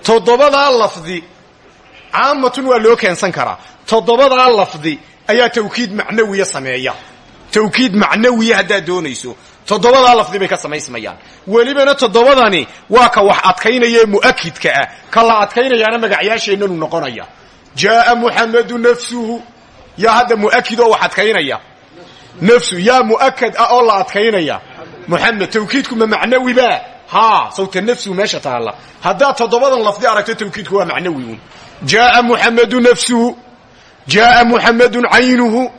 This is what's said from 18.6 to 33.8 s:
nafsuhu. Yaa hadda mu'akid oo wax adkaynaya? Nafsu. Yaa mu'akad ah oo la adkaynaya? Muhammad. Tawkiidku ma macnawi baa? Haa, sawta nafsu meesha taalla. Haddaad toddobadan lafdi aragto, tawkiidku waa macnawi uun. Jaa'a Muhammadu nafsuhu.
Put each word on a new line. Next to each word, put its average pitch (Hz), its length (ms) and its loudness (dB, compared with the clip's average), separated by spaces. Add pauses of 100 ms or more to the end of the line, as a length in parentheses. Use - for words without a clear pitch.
nafsuhu. 233 680 -2 (540)
Yaa 214 160 2
hadda 240 220 2
mu'akid 220 440 -2
oo 233 100 4
wax 208 140 0
adkaynaya? 175 560 -2 (840)
Nafsu. 214 380 2
Yaa 240 240 2
mu'akad 233 540 -2
ah 233 160 2
oo 247 120 4
la 220 80 2
adkaynaya? 190 680 -2 (460)
Muhammad. 185 420 -2
Tawkiidku 240 460 -4
ma 220 120 0
macnawi 233 460 0
baa? 233 260 2 (280)
Haa, 190 440 2
sawta 190 300 -6
nafsu 214 320 -4
meesha 185 260 -4
taalla. 120 340 -6 (280)
Haddaad 262 360 0
toddobadan 240 440 0
lafdi 208 260 -2
aragto, 220 280 -2
tawkiidku 202 400 -10
waa 196 100 0
macnawi 151 380 -6
uun. 113 160 -12 (460)
Jaa'a 214 360 4
Muhammadu 233 580 0
nafsuhu. 240 580 0 (720)